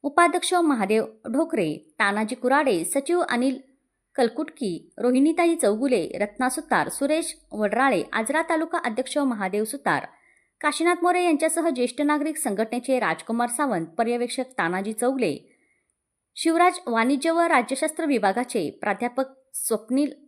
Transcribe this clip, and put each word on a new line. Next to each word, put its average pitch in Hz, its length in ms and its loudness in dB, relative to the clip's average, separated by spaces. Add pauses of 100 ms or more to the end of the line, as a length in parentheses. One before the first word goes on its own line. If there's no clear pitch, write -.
उपाध्यक्ष 339 520 2
महादेव 220 500 2 (280)
ढोकरे, 262 680 -2
तानाजी 214 360 0
कुराडे, 254 500 2
सचिव 339 360 0
अनिल 254 380 0 (560)
कलकुटकी, 233 840 -2
रोहिणीताई 311 560 4
चौगुले, 226 640 0
रत्ना 208 280 -2
सुतार, 208 400 0
सुरेश 311 480 -2 (160)
वडराळे, 214 500 2 (100)
आजरा 262 300 -2
तालुका 330 420 -2
अध्यक्ष 247 340 -4
महादेव 208 460 -2
सुतार, - 380 -2 (580)
काशीनाथ 330 420 2
मोरे 359 220 4
यांच्यासह 320 440 2
ज्येष्ठ 247 320 -2
नागरिक 294 360 0
संघटनेचे 240 600 -2
राजकुमार 226 500 -2
सावंत, 240 380 -2
पर्यवेक्षक 240 580 -2 (140)
तानाजी 190 340 -2
चौगले, 240 680 -2 (800)
शिवराज 349 500 2
वाणिज्य 254 440 2
व 330 100 2
राज्यशास्त्र 311 640 0
विभागाचे 220 800 -2
प्राध्यापक 240 420 -4 (300)
स्वप्नील 277 560 -2 (180)